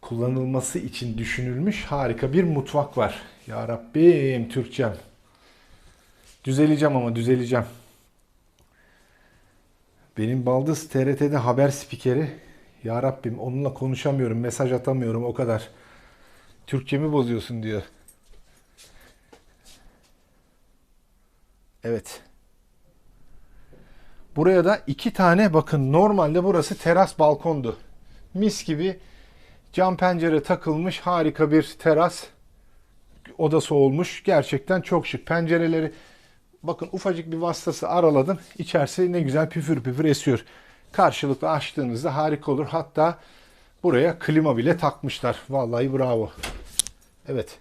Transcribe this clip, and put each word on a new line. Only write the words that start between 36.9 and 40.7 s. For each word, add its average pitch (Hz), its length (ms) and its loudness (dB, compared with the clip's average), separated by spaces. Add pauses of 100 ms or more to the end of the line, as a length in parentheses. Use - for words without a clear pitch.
ufacık 170 400 -4
bir 165 40 -6
vastası 165 520 -4
araladım. 160 500 4 (200)
İçerisi 175 540 0
ne 175 80 0
güzel 151 280 0
püfür 151 340 -2
püfür 131 220 -4
esiyor. 139 400 2 (480)